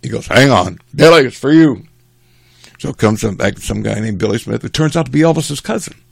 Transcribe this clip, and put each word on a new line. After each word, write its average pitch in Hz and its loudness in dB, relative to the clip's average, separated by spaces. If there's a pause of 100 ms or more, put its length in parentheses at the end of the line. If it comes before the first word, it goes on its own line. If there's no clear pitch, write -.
He - -10
goes, 110 -8
Hang 135 4
on, 92 0 (140)
Billy, 160 6
it's 117 -8
for 135 -2
you. 156 4 (920)
So - -10
comes 107 0
some, 104 -4
back 101 -4
some 107 -8
guy 107 -4
named 107 -6
Billy 104 -2
Smith. 113 -8
It 123 -12
turns 156 -2
out 165 -2
to 127 -12
be 139 -2
Elvis's 160 0
cousin - -8 (160)